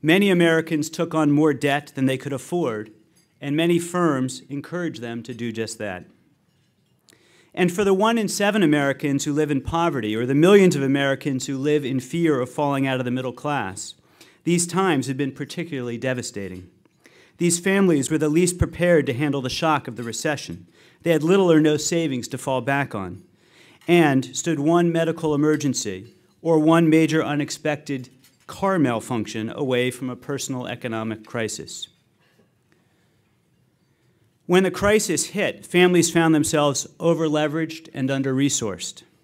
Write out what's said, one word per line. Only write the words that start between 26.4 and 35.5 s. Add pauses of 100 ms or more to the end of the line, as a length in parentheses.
or
one
major
unexpected (380)
car
malfunction
away
from
a
personal
economic
crisis. (2500)
When
the
crisis
hit,